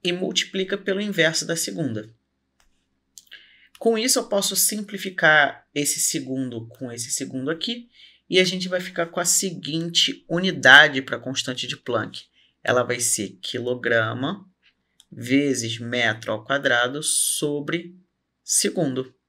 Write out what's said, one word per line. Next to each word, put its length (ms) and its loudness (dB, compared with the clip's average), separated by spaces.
e 60 2
multiplica 640 -2
pelo 240 -4
inverso 460 0
da 100 -4
segunda. 540 -4
Com 180 2
isso, 220 2
eu 100 -4
posso 260 0
simplificar 1200 2
esse 240 -2
segundo 680 -4
com 260 -12
esse 180 -8
segundo 400 -6
aqui, 380 -6
e 100 4
a 60 6
gente 240 -2
vai 120 -2
ficar 260 -4
com 120 -8
a 60 -2
seguinte 1040 0
unidade 720 6
pra 180 -8
constante 480 -6
de 120 -10
Planck. 480 -4
Ela 200 2
vai 180 -2
ser 400 -2
quilograma 1040 -2
vezes 680 0
metro 540 -2
ao 120 -4
quadrado 580 0
sobre 960 -2
segundo. 720 -2